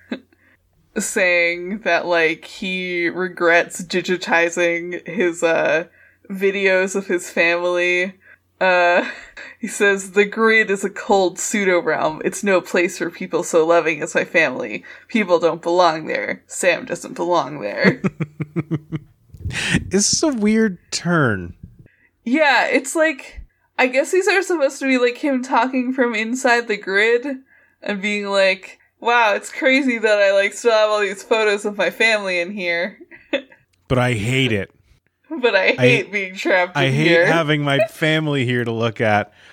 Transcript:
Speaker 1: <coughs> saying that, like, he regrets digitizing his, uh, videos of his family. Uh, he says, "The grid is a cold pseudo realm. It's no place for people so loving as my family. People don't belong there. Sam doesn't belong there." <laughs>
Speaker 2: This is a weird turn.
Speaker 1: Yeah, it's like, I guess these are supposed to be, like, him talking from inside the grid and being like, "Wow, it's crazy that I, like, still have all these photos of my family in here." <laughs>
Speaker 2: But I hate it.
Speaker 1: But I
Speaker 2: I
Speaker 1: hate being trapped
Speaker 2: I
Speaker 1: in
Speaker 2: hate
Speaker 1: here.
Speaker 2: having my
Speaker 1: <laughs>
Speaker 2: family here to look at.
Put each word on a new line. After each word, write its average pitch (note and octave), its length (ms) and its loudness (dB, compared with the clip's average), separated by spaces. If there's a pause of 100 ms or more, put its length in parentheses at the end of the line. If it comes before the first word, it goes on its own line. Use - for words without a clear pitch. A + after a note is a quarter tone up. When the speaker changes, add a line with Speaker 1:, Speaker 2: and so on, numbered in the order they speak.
(120)
Speaker 1:
<coughs> - 880 -16
saying F3 840 0
that, E3+ 240 0
like, E3 400 0
he F#3 640 -4
regrets F3 720 0
digitizing E3+ 1200 -2
his, E3+ 360 -2
uh, D#3 420 0 (440)
videos G3 640 0
of G3 120 -6
his F3+ 220 -4
family. F3+ 880 0 (440)
Uh, F3+ 480 2 (520)
he A3 80 -8
says, G3 440 0
"The G3+ 140 4
grid A3 460 2
is G3 120 -4
a G3 60 -2
cold F#3+ 480 0
pseudo F#3 420 0
realm. D#3 460 -2
It's F#3 180 -6
no G3 160 2
place F3+ 380 -2
for E3+ 140 -6
people F3 320 -4
so E3 220 2
loving E3 360 2
as E3 140 -6
my D3+ 100 0
family. C3 580 -2 (240)
People F3+ 320 2
don't E3 220 0
belong E3+ 460 2
there. - 400 -4
Sam - 380 0
doesn't - 280 -10
belong D#3 480 -2
there." A#2 460 0
<laughs> - 40 -4 (1700)
Speaker 2:
This G3+ 260 0
is - 120 -2
a E4 60 2
weird A3 500 0 (120)
turn. A#2 640 0 (720)
Speaker 1:
Yeah, C4 420 2
it's - 280 0
like, D#4 460 -2 (380)
I B3+ 80 4
guess C4 240 0
these F#4 160 2
are F#4 140 2
supposed D#4+ 380 -2
to C#4 80 -4
be, C4 100 4
like, A#3+ 220 2
him C4+ 240 0
talking B3+ 500 0
from A#3+ 220 0
inside A#3 520 0
the G#3 100 -2
grid A3 480 2 (580)
and G3+ 180 -6
being G#3 240 -4
like, F#3+ 540 0 (200)
"Wow, A3+ 360 2
it's G#3 160 -8
crazy C4 480 2
that G#3 200 2
I, G3 140 4
like, G3+ 200 2
still A#3 180 0
have G#3+ 180 4
all G#3+ 120 0
these G3 220 -4
photos G#3+ 400 0
of G#3 140 -6
my F#3 140 0
family G3+ 480 0
in F3 120 -4
here." F3+ 460 -4 (340)
<laughs> - 560 -10
Speaker 2:
But B2 120 2
I B2 140 2
hate A#2+ 380 0
it. G2+ 200 -4 (580)
Speaker 1:
But B3 260 0
I C#4+ 120 4
Speaker 2:
I C#4+ 80 2
Speaker 1:
hate A#3 360 2
being F#3+ 240 -6
trapped F#3 420 0
Speaker 2:
I C#3 80 2
Speaker 1:
in C3+ 80 2
Speaker 2:
hate D3+ 140 2
Speaker 1:
here. E3+ 180 6
Speaker 2:
having D#3 360 0
my C#3+ 180 0
Speaker 1:
<laughs> D#3 100 0
Speaker 2:
family D#3 560 -2
here B2 200 -2
to A#2 60 -4
look A2+ 280 -2
at. G#2 340 2 (200)